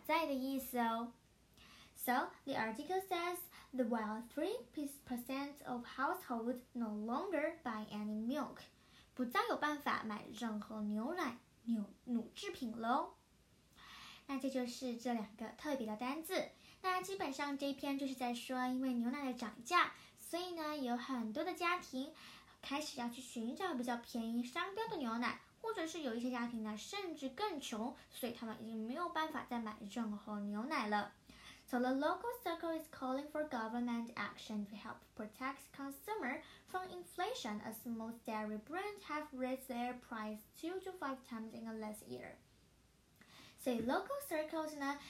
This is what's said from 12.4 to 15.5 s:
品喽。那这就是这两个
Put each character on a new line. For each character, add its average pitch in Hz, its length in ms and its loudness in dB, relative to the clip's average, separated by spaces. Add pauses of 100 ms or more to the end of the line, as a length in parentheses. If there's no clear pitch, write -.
品 226 280 -4
喽。 262 360 2 (1120)
那 277 120 0
这 269 120 2
就 247 160 2
是 240 300 -2
这 240 160 0
两 214 140 2 (100)
个 220 100 -4 (100)